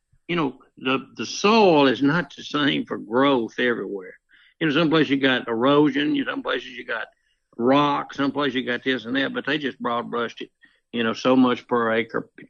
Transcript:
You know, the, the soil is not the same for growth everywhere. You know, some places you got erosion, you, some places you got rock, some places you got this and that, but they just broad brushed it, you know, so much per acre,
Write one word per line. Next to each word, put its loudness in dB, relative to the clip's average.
You -4
know, -2
the, -2
the -6
soil 4
is 0
not 0
the -18
same -2
for -8
growth 0
everywhere. -4
You 0
know, 0
some 2
places 2
you 2
got 0
erosion, 2
you, 0
some -6
places -6
you -16
got -8
rock, 2
some -2
places -2
you -4
got -6
this -2
and -6
that, -2
but -6
they -4
just -8
broad -4
brushed -6
it, -14
you -4
know, 0
so 2
much 2
per 0
acre, -4